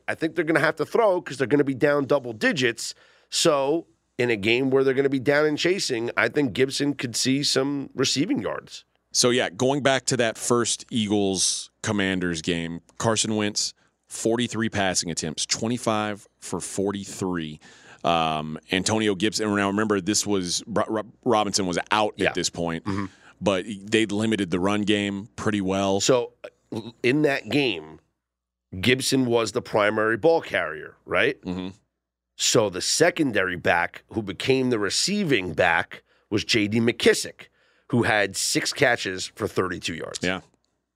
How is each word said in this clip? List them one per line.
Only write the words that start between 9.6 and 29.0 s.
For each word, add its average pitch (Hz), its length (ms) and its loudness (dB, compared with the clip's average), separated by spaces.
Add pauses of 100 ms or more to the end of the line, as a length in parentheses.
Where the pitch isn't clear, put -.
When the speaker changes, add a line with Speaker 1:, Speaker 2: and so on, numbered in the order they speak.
Speaker 2:
back 135 240 2
to 131 100 0
that 113 200 0
first - 540 0
Eagles-Commanders 98 1500 0
game, 85 400 -4 (160)
Carson 110 380 0
Wentz, 104 380 -2 (340)
forty-three 113 640 -2
passing 92 420 0
attempts, 80 340 -6
twenty-five 107 840 -2 (120)
for - 200 -6
forty-three. 92 1000 -4 (440)
Um, 78 560 0 (120)
Antonio 104 440 0
Gibson, 104 400 -2
now 101 120 2
remember, 104 340 0
this 101 260 0
was, 92 400 -2
Ro-, 104 200 -2
Ro-, 107 240 -6 (140)
Robinson 107 400 2
was 85 140 -2 (120)
out 107 260 4
Speaker 1:
Yeah. 92 120 0
Speaker 2:
at 73 60 -2
this 87 140 -2
point, 82 360 -4
Speaker 1:
Mm-hmm. 98 200 -4 (360)
Speaker 2:
but 92 240 0 (180)
they 110 220 2
limited 101 460 0
the 92 80 0
run 104 240 0
game 101 520 -2
pretty 104 260 -2
well. 98 380 0
Speaker 1:
So, 120 340 2 (680)
in 147 200 4
that 139 260 0
game, 90 500 -2 (800)
Gibson 127 460 2